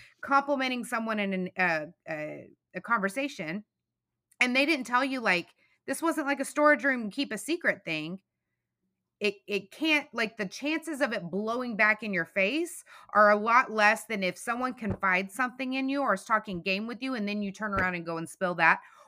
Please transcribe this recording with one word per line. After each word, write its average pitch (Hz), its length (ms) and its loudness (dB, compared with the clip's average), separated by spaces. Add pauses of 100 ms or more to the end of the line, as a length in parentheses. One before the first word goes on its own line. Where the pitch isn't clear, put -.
(220)
complimenting 262 640 0
someone 226 340 -2
in 196 140 0
an, 185 240 -2
uh, 165 300 0 (240)
uh, 151 260 -8 (380)
a 185 60 -8
conversation, 208 840 -2 (760)
and 247 140 2
they 277 100 4
didn't 277 220 0
tell 247 180 2
you, 262 160 -2
like, 180 280 2 (380)
this 269 140 -4
wasn't, 302 260 0
like, 277 140 0
a 269 40 -4
storage 294 400 4
room, 240 260 0
keep 269 220 -4
a 208 60 -4
secret 339 460 -2
thing. 160 340 -6 (1040)
It, 208 140 0 (120)
it 202 240 -4
can't, 302 420 0
like, 226 240 -4
the 202 100 -4
chances 311 540 -4
of 247 120 0
it 170 180 -6
blowing 220 460 -4
back 214 260 2
in 208 100 -4
your 170 120 0
face 262 580 -2 (300)
are 208 180 8
a 208 60 6
lot 233 340 4
less 214 340 4
than 202 180 -2
if 180 140 -2
someone 247 360 -4
confides 190 600 0
something 254 400 -4
in 262 160 -2
you 277 120 0
or 240 140 2
is 190 100 -6
talking 214 360 0
game 196 260 -2
with 233 140 -12
you, 262 140 -4
and 202 120 -2
then 208 140 -4
you 196 100 -4
turn 208 220 -6
around 185 220 0
and 170 100 -6
go 165 120 -4
and 165 120 -6
spill 180 260 -4
that, 160 260 4 (260)